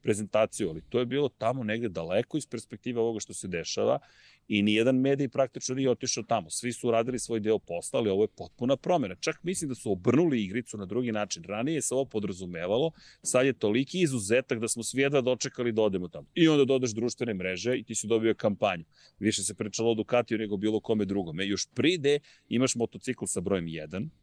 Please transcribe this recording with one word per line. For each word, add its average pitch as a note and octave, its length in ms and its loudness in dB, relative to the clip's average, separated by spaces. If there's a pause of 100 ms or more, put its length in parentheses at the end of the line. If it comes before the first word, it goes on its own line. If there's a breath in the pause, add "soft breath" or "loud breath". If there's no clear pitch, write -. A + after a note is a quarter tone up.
prezentaciju, G#2+ 640 0
ali D#2+ 200 -8
to B2 100 0
je B2 80 2
bilo C3+ 220 0
tamo A#2+ 360 -2
negde A2+ 240 -2
daleko F2+ 480 -2
iz C#3+ 100 -4
perspektive A#2+ 540 -8
ovoga A2+ 200 0
što - 140 -12
se - 140 -10
dešava G2+ 500 0 (500 soft breath)
i G#2 140 4
nijedan A2+ 340 4
medij C#3 320 2
praktično B2+ 460 -2
nije C3 160 0
otišao A#2+ 340 -2
tamo. F#2+ 260 -2
Svi A#2+ 220 -6
su A#2+ 160 -4
uradili A#2 300 2
svoj A2+ 220 -4
deo G#2+ 180 2
posla, F2 400 -6
ali A2 120 2
ovo G2 140 4
je G#2+ 120 0
potpuna B2 400 -2
promena. C3+ 380 0
Čak - 280 -4
mislim F3 260 -4
da B2+ 60 -4
su A2 180 -4
obrnuli A#2+ 500 4
igricu G#2+ 360 -6
na G2 80 -10
drugi A#2 260 -2
način. G#2 320 -4
Ranije A#2+ 380 -2
se - 120 -2
ovo C3+ 100 0
podrazumevalo, G2 880 -2 (320 loud breath)
sad B2+ 240 2
je C3 60 4
toliki B2+ 480 0
izuzetak B2+ 600 2
da A2+ 80 -2
smo A#2 140 -4
svi B2 200 -2
jedva C#3 180 4
dočekali B2 520 -2
da A2 100 4
odemo F#2+ 260 2
tamo. D2+ 260 -14
I E3 140 6
onda C#3+ 160 6
dodaš B2+ 260 2
društvene A2+ 440 -4
mreže F#2 440 -2
i A2+ 60 -8
ti A2+ 100 -10
si - 120 -6
dobio A2+ 280 4
kampanju. G2 500 0 (340 soft breath)
Više G2+ 240 0
se G2 120 -4
pričalo A2+ 360 0
o A#2 40 4
Ducatiju A2+ 440 0
nego G#2 180 -2
bilo G#2+ 240 0
kome G#2+ 240 0
drugome. F#2+ 420 -2
Još G2 280 -2
pride D3 440 2 (300 soft breath)
imaš B2 260 2
motocikl A2+ 520 -4
sa - 140 -4
brojem F2 280 -2
jedan D#2+ 420 -8 (120)